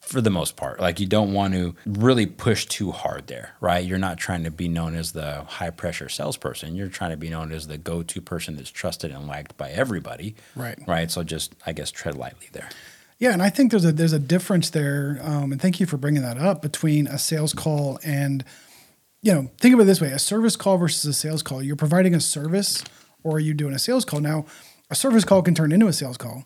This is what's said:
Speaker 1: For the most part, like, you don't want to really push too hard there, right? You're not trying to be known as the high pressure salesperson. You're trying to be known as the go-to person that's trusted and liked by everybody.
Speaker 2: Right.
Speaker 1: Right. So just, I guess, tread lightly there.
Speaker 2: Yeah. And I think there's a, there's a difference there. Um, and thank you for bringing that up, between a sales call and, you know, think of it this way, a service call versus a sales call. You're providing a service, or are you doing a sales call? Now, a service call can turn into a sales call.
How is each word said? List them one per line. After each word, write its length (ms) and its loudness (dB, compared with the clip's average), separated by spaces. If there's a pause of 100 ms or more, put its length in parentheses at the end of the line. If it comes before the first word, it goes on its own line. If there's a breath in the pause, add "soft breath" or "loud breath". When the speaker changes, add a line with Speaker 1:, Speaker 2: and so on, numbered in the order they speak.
Speaker 1:
For 220 -4
the 80 4
most 260 -2
part, 240 -8
like, 200 0
you 60 0
don't 280 2
want 180 2
to 220 -2 (100)
really 400 4
push 400 0
too 280 -6
hard 340 -6
there, 240 -14 (100)
right? 240 0
You're 140 -2
not 180 -2
trying 280 -4
to 60 -4
be 160 -6
known 280 -2
as 180 -6
the 300 -8
high 260 -8
pressure 400 -8
salesperson. 680 -8
You're 120 -6
trying 220 -6
to 80 -8
be 100 -8
known 240 -8
as 140 -10
the 100 -12
go-to 460 -8
person 340 -8
that's 140 -14
trusted 400 -8
and 160 -12
liked 320 -12
by 120 -8
everybody. 640 -6 (220 soft breath)
Speaker 2:
Right. 300 -10
Speaker 1:
Right. 240 0
So 140 -4
just, 300 -8 (120)
I 60 -6
guess, 180 -8
tread 240 -8
lightly 380 -14
there. 180 -14 (480 loud breath)
Speaker 2:
Yeah. 140 2
And 100 2
I 80 4
think 200 4
there's 140 4
a, 80 6
there's 220 4
a 40 2
difference 520 2
there. 520 -2
Um, 300 -2
and 80 -4
thank 180 2
you 60 2
for 140 -2
bringing 240 2
that 160 -4
up, 240 0
between 440 2
a 120 -6
sales 340 -2
call 500 -2
and, 420 -2 (760 soft breath)
you 140 4
know, 160 0 (100)
think 140 10
of 60 8
it 40 10
this 160 6
way, 120 0
a 60 -4
service 380 0
call 220 2
versus 260 0
a 80 -2
sales 300 -4
call. 200 -8
You're 140 -4
providing 380 4
a 60 4
service, 640 -2 (420 loud breath)
or 120 0
are 40 2
you 120 0
doing 220 -2
a 40 -4
sales 280 0
call? 140 -2
Now, 260 -2 (440 loud breath)
a 40 -6
service 300 4
call 180 6
can 120 4
turn 180 2
into 160 8
a 40 2
sales 240 -4
call. 300 -12